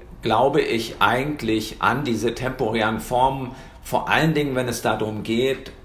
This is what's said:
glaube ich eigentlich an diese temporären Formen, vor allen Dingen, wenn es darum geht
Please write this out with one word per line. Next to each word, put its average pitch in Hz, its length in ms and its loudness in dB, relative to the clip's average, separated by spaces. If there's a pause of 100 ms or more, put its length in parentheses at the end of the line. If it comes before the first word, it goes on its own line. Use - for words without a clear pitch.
(220)
glaube 123 400 4
ich - 380 -2
eigentlich 110 800 2
an 123 240 2
diese 113 320 0
temporären 113 640 0
Formen, 127 560 0 (260)
vor - 260 -2
allen 147 280 2
Dingen, 147 180 0
wenn 127 140 0
es 113 160 -6
darum 110 400 -2
geht 120 480 0 (120)